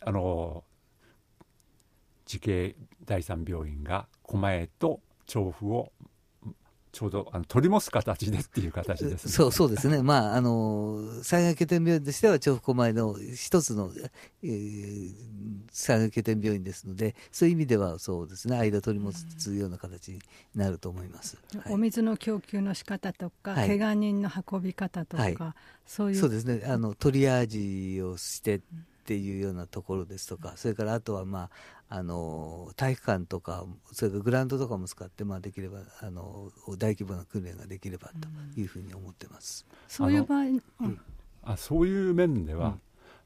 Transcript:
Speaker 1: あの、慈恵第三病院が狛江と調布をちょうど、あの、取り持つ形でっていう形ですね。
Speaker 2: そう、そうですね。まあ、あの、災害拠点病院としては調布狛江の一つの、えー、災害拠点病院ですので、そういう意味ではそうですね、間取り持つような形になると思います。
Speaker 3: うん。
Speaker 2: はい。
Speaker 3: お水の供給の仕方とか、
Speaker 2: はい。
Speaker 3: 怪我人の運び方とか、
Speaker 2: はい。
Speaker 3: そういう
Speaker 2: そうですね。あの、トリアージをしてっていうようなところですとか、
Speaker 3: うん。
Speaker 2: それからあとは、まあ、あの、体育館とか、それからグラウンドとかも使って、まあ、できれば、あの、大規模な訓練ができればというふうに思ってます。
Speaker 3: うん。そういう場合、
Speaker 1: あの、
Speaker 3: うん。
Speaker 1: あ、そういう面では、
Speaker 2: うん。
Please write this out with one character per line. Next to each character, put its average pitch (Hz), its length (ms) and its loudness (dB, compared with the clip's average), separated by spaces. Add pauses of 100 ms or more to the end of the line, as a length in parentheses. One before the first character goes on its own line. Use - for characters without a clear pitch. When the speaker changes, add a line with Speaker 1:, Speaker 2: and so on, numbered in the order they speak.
Speaker 1:
あ 107 100 -2
の、 85 540 -2 (1600)
慈 - 200 -8
恵 92 300 0 (300)
第 92 180 -2
三 82 240 -4
病 82 180 -4
院 73 200 -6
が 95 200 -2 (160)
狛 98 320 0
江 85 140 -2 (120)
と 156 200 2 (260)
調 98 240 0
布 101 240 -2
を - 200 -2 (1000)
ち - 120 -8
ょ 104 40 0
う 92 40 -2
ど、 98 200 -4
あ 90 60 -6
の、 85 80 -4
取 131 200 4
り 180 40 6
持 208 100 6
つ - 120 -2
形 107 400 0
で 98 80 2
っ - 40 -2
て - 180 -2
い 85 60 0
う 80 40 -4
形 87 340 -2
で 98 120 -2
す - 100 -8
ね。 101 40 -4
Speaker 2:
そ 147 160 8
う、 120 40 4
そ 160 160 6
う - 20 4
で 107 80 2
す 131 100 2
ね。 147 140 6
ま 127 320 6
あ、 - 20 2
あ 123 60 6
の、 107 580 2 (220)
災 175 220 4
害 170 120 6
拠 165 120 2
点 170 160 4
病 165 140 6
院 143 60 0
と 139 80 -4
し - 80 -6
て 220 80 8
は 170 120 8
調 139 160 4
布 120 60 -6
狛 123 280 4
江 110 40 2
の 110 220 2 (200)
一 - 260 4
つ 117 140 -2
の、 98 160 -2 (500)
え 185 60 -6
ー、 104 680 -6 (580)
災 - 280 2
害 110 120 4
拠 110 120 0
点 110 180 2
病 104 160 2
院 92 60 -4
で 95 100 -8
す - 140 -14
の 95 80 -8
で、 107 200 -2 (160)
そ - 140 4
う 170 40 8
い - 20 6
う 175 40 4
意 160 40 2
味 147 80 2
で 117 100 6
は 90 220 2
そ 87 240 -4
う 80 40 -8
で 92 100 -14
す - 100 -6
ね、 123 100 2
間 104 240 4
取 107 160 0
り 101 60 -4
持 98 100 -4
つ 85 400 -8
よ 101 140 0
う - 20 -4
な 90 80 -8
形 90 360 -12
に 92 60 -12 (360)
な 101 140 2
る 87 100 -4
と 90 100 -8
思 90 140 -8
い 92 60 -12
ま - 120 -16
す。 - 160 -12 (160)
Speaker 3:
う 208 40 -8
ん。 - 40 -8
Speaker 2:
は 214 80 -10
い。 208 40 0
Speaker 3:
お 196 40 2
水 226 240 2
の 220 160 2
供 214 220 -2
給 202 200 -4
の 196 140 0
仕 - 100 -8
方 190 300 -6
と 175 160 -8
か、 - 220 -10
Speaker 2:
は 208 140 2
い。 - 20 4
Speaker 3:
怪 202 120 4
我 214 140 2
人 208 300 2
の 190 60 -2 (220)
運 190 120 -2
び 185 100 -4
方 180 320 -6
と - 100 -10
か、 139 80 2
Speaker 2:
は 95 60 4
い。 82 80 -2 (480)
Speaker 3:
そ 208 220 -2
う 196 40 2
い - 20 0
う 196 40 0
Speaker 2:
そ 190 80 4
う 131 60 4
で 110 80 0
す 117 60 -6
ね。 117 200 0
あ 131 100 0
の、 113 200 0
ト 143 160 4
リ 135 180 6
ア 127 120 4
ー 117 60 2
ジ 95 540 -4
を 90 160 -4
し - 240 -10
て 104 140 2
っ 95 60 -4 (440)
て 110 100 0
い 98 220 -4
う - 20 -4
よ 98 120 -2
う - 20 -6
な 87 140 -8
と - 160 -10
こ 95 140 -4
ろ 90 80 -4
で 95 120 -14
す - 100 -12
と 87 100 -10
か、 87 140 -12
Speaker 3:
う - 40 -18
ん。 - 20 -20
Speaker 2:
そ - 100 -4
れ 110 60 0
か 107 120 -2
ら 110 100 0
あ 117 40 -2
と 113 140 -6
は、 95 120 -6
ま 95 180 -6
あ、 87 60 -10 (420)
あ 95 120 -6
の、 85 720 -8
体 131 180 0
育 - 140 -8
館 92 180 0
と 92 140 -6
か、 90 260 -10 (260)
そ - 140 -4
れ 98 60 2
か 98 60 -4
ら 101 60 -4
グ 120 60 2
ラ 127 140 4
ウ - 20 0
ン - 40 -6
ド 131 100 -2
と 123 100 -2
か 107 80 -4
も 90 100 -6
使 - 160 -14
っ 90 60 -14
て、 - 140 -12
ま 98 140 -6
あ、 - 20 -10
で 98 120 -10
き - 80 -12
れ 95 100 -8
ば、 98 100 -12 (220)
あ 104 100 -10
の、 95 400 -12 (260)
大 107 160 2
規 104 100 -4
模 95 140 -6
な 90 80 -10
訓 98 180 -6
練 87 140 -12
が - 80 -16
で 95 140 -12
き 95 100 -10
れ 90 80 -8
ば - 140 -16 (420)
と 127 60 -8
い 98 60 -2
う - 20 -10
ふ 92 100 -12
う 92 60 -10
に 92 100 -14
思 92 160 -14
っ 90 60 -18
て - 100 -16
ま - 160 -20
す。 - 260 -14
Speaker 3:
う - 60 -20
ん。 - 20 -20 (120)
そ - 180 -2
う 277 80 6
い 302 60 6
う 277 40 4
場 285 120 2
合、 285 60 4
Speaker 1:
あ - 20 2
の、 262 160 2 (220)
Speaker 3:
う 127 80 -2
ん。 - 120 -8 (400)
Speaker 1:
あ、 107 160 -4
そ 160 220 0
う 170 80 6
い 190 240 2
う - 20 4
面 160 320 4
で 78 80 -4
は、 82 140 0
Speaker 2:
う - 20 2
ん。 101 120 -6 (440)